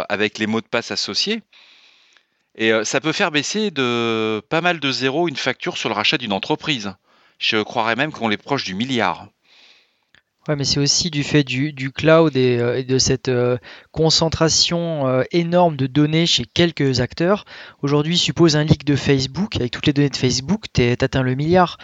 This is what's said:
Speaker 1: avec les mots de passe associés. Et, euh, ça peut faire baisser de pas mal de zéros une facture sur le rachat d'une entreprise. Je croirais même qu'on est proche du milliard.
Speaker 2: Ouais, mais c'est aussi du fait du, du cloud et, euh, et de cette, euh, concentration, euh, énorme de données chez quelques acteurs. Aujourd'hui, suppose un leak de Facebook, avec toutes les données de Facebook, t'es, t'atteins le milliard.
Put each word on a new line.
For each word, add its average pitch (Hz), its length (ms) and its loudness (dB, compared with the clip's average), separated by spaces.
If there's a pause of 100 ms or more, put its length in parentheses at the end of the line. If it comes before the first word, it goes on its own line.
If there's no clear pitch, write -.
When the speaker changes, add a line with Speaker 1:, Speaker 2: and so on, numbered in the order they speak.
Speaker 1:
avec 104 300 -2
les 107 80 0
mots 110 140 -2
de - 100 -18
passe 117 220 -4
associés. 196 500 -4 (1120)
Et, 110 160 2
euh, 110 120 2
ça 139 160 -2
peut 156 100 -2
faire 175 220 -2
baisser 202 400 -2
de 117 760 -2
pas 160 120 0
mal 175 180 -2
de 139 140 -2
zéros 131 340 0
une 151 80 -4
facture 135 420 -4
sur - 120 -4
le 110 80 -2
rachat 107 220 0
d'une 117 140 -4
entreprise. 107 600 -4 (480)
Je 110 200 0
croirais 113 360 -2
même 151 160 -2
qu'on 113 180 -2
est 104 60 2
proche 131 260 -4
du 95 140 -8
milliard. 101 500 -2 (1200)
Speaker 2:
Ouais, 151 80 -2
mais 143 80 -4
c'est 131 160 0
aussi 143 320 0
du 147 140 -2
fait 147 180 2
du, 131 300 -4
du 135 180 -8
cloud 160 460 4
et, 127 240 2
euh, 120 180 0
et 135 60 -4
de 127 140 0
cette, - 280 0
euh, 123 320 0 (320)
concentration, 160 1160 0
euh, 127 240 2
énorme 170 420 2
de 135 140 -2
données 151 380 2
chez - 180 0
quelques 139 560 0
acteurs. 170 440 0 (380)
Aujourd'hui, 147 340 0
suppose 160 380 4
un 151 80 2
leak - 220 2
de 143 100 2
Facebook, 135 600 0
avec 123 160 -2
toutes - 140 -4
les 151 60 4
données 143 160 2
de - 80 -4
Facebook, 131 560 -2
t'es, 120 220 4
t'atteins 131 280 0
le 127 120 0
milliard. 165 500 2